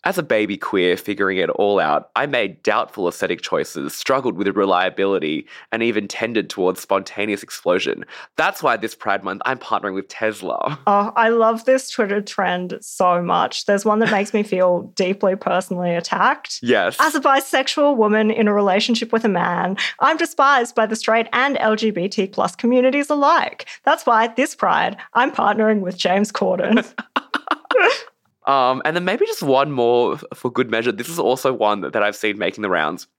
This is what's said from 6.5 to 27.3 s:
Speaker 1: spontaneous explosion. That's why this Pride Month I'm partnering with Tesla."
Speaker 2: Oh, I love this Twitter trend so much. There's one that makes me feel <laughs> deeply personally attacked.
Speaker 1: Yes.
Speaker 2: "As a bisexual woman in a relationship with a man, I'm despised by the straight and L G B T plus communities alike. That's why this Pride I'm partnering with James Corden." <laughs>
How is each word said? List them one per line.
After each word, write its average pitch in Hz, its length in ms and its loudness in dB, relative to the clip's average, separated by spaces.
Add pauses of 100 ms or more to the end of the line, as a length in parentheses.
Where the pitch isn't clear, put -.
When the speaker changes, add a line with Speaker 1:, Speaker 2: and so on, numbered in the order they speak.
Speaker 1:
spontaneous 101 640 -4
explosion. - 600 -2 (320)
That's 175 260 0
why 123 140 2
this 107 180 -6
Pride 98 300 -4
Month 98 200 -6
I'm 127 140 -2
partnering 101 360 -4
with 98 120 -6
Tesla." 107 800 -4
Speaker 2:
Oh, 202 300 2
I 226 140 2
love 226 340 2
this 262 260 0
Twitter 202 320 -2
trend 185 580 -4
so 180 400 0
much. 180 440 -2
There's 202 200 0
one 214 140 2
that 220 140 2
makes 202 200 -2
me 208 120 0
feel 180 380 2
<laughs> - 120 -16
deeply 190 400 0
personally 180 600 -2
attacked. - 680 -2
Speaker 1:
Yes. 107 380 2
Speaker 2:
"As 311 160 2
a 285 40 0
bisexual 277 760 2
woman 214 340 4
in 220 160 2
a 208 80 2
relationship 214 580 0
with 226 120 0
a 220 40 2
man, 175 480 -2 (220)
I'm 311 180 2
despised 277 600 2
by 220 100 2
the 220 100 -4
straight 226 360 0
and 262 260 0
L 220 160 2
G 220 160 0
B 185 180 -4
T 196 200 -2
plus - 260 -2
communities 254 560 2
alike. 294 560 2 (180)
That's 320 220 2
why 233 220 4
this 254 260 -2
Pride 185 420 0 (180)
I'm 254 180 2
partnering 214 480 2
with 180 180 -6
James 196 320 4
Corden." 190 600 2
<laughs> - 60 -14 (1500)